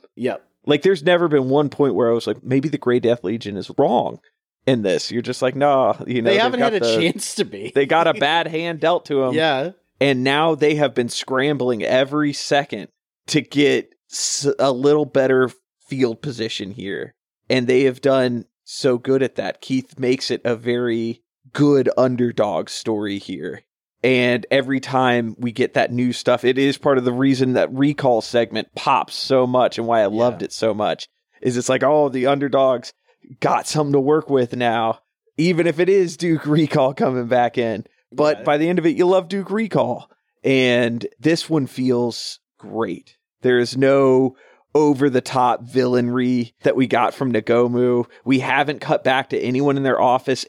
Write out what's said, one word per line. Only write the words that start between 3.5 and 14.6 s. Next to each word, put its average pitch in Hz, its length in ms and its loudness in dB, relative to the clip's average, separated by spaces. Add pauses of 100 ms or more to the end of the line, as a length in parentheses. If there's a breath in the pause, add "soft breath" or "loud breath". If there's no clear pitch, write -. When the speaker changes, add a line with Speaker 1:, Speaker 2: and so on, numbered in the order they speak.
Speaker 2:
is 87 200 -10
wrong 127 420 0 (480)
in 127 160 2
this." 90 280 0
You're 120 100 -2
just 123 200 -8
like, 131 140 0
"Nah," 135 400 2 (100)
you 120 160 -2
know, 113 80 0
Speaker 1:
They 196 60 4
Speaker 2:
they've 208 60 2
Speaker 1:
haven't 247 180 0
Speaker 2:
got - 140 0
Speaker 1:
had 196 100 0
a - 20 2
Speaker 2:
the, 113 160 2
Speaker 1:
chance - 340 -4
to 202 100 -2
be. 101 280 -12
Speaker 2:
they 143 120 2
got 160 200 2
a 160 80 2
Speaker 1:
<laughs> - 60 -8
Speaker 2:
bad 160 280 0
hand 165 340 -6
dealt 165 240 0
to 139 180 0
'em. 131 100 0
Speaker 1:
Yeah. 156 380 0 (300)
Speaker 2:
And 135 240 2
now 151 300 2
they 147 200 2
have 143 180 0
been 120 160 -2
scrambling 127 760 -2
every 139 500 0
second 139 560 -4 (380)
to 151 140 0
get 135 520 0 (180)
s-, - 340 -6 (140)
a 139 120 2